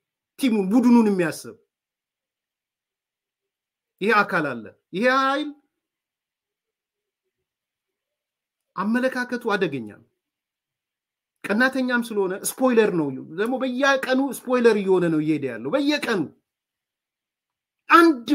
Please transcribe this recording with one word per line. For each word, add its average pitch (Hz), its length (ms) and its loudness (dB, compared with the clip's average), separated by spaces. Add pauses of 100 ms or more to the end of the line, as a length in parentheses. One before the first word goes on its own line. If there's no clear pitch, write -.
(380)
ቲሙን፣ 214 300 0
ቡድኑን 233 400 6
የሚያስብ 160 480 -4 (2500)
ይሄ 202 140 0
አካል 202 320 2
አለ። 120 180 -8 (280)
ይሄ 202 140 -2 (100)
ኃይል 277 320 0 (3250)
አመለካከቱ 240 720 -2
አደገኛ 156 420 -2
ነው። - 160 -20 (1400)
ቀናተኛም 254 600 0
ስለሆነ 196 300 -2 (100)
ስፖይለር 233 500 2
ነው። 156 120 0 (280)
ደግሞ 226 240 -4
በየቀኑ 262 600 0 (140)
ስፖይለር 233 420 2
እየሆነ 190 320 2
ነው 156 120 0
እየሄደ 151 260 -2
ያለው። 117 240 -8
በየቀኑ 277 520 0 (1700)
አንድ 302 440 2